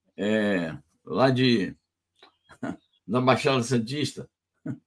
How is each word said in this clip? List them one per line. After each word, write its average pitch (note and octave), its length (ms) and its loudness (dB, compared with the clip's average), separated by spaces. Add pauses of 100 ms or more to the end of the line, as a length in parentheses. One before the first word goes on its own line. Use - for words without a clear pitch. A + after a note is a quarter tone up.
(180)
é, G2 580 0 (300)
lá A#2+ 240 2
de, B2 460 2 (840)
<laughs> - 460 -14
da B2 140 0
Baixada C3 420 2
Santista, B2 640 -4 (580)